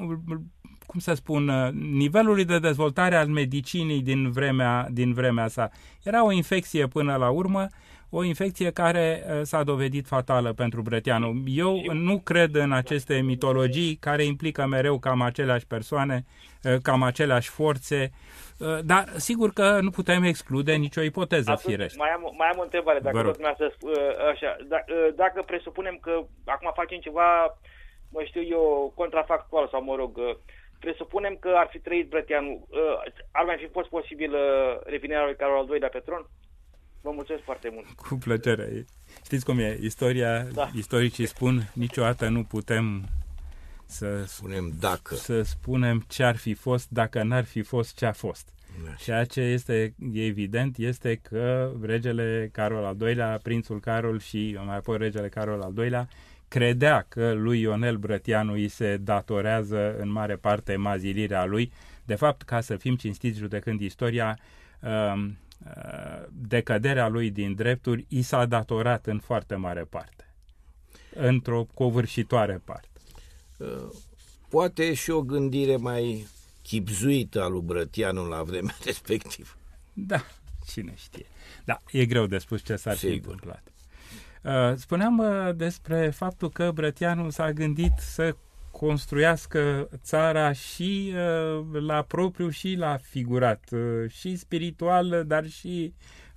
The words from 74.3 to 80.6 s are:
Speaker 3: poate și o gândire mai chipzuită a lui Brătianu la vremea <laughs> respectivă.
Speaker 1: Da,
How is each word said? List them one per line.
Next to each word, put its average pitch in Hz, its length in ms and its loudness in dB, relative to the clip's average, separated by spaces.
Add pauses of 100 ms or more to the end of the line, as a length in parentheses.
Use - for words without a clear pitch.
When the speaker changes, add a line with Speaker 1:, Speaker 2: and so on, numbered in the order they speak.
Speaker 3:
poate 165 440 2
și - 160 -4
o 160 120 2
gândire 135 540 2
mai 120 500 -2 (360)
chipzuită 107 840 0
a 90 40 0
lui 92 140 -2
Brătianu 87 680 -2
la 80 160 -4
vremea 90 400 -4
<laughs> - 20 -14
respectivă. - 640 -6 (440)
Speaker 1:
Da, 190 280 -4 (500)